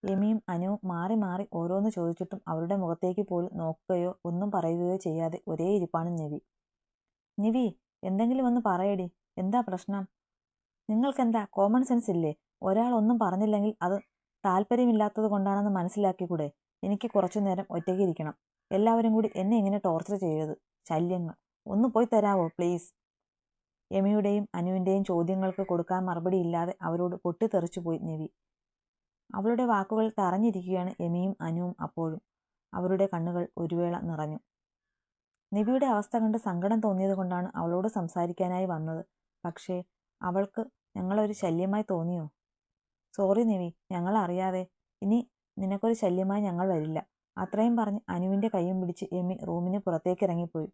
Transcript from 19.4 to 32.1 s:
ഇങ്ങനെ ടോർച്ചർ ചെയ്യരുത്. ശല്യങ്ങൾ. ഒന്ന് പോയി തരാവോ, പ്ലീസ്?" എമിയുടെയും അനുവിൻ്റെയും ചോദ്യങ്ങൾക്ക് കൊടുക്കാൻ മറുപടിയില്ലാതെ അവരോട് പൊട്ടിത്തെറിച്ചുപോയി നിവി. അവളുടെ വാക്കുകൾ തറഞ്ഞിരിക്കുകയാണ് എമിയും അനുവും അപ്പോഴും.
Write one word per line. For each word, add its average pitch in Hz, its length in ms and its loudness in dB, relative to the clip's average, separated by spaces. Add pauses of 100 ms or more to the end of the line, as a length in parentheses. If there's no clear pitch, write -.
ഇങ്ങനെ 202 220 2
ടോർച്ചർ 180 380 -2
ചെയ്യരുത്. 156 380 -2 (320)
ശല്യങ്ങൾ. 175 480 -2 (320)
ഒന്ന് 208 220 2
പോയി 226 180 4
തരാവോ, 202 420 4
പ്ലീസ്?" 175 400 -2 (1000)
എമിയുടെയും 202 540 2 (100)
അനുവിൻ്റെയും 185 500 0
ചോദ്യങ്ങൾക്ക് 185 640 0
കൊടുക്കാൻ 175 380 -2
മറുപടിയില്ലാതെ 175 680 0 (100)
അവരോട് 175 340 -2
പൊട്ടിത്തെറിച്ചുപോയി 175 840 -2
നിവി. 156 300 -6 (1000)
അവളുടെ 226 340 2
വാക്കുകൾ 220 440 2
തറഞ്ഞിരിക്കുകയാണ് 185 840 0 (100)
എമിയും 175 400 0
അനുവും 170 420 -4
അപ്പോഴും. 165 380 -6 (520)